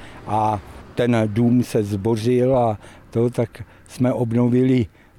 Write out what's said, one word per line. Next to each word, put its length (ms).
a 340
ten 300
dům 380
se 200
zbořil 720
a 220
to, 200
tak 340
jsme 260
obnovili 720